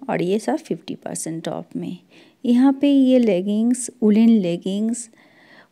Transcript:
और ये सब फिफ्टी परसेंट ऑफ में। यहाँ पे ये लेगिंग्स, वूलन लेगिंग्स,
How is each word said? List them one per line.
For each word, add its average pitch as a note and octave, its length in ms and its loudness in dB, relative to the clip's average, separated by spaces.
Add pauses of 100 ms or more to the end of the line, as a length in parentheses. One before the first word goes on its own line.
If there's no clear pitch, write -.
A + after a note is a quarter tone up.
और E3 120 -2
ये F#3 180 -2
सब B3 180 -4
फिफ्टी - 380 -10
परसेंट E3 520 -10
ऑफ E3 180 -8 (100)
में। F3 220 -10 (480)
यहाँ B3 280 4
पे C#4+ 180 0
ये B3+ 280 4
लेगिंग्स, G#3+ 720 0 (120)
वूलन A3 260 6
लेगिंग्स, G3+ 800 -2 (640)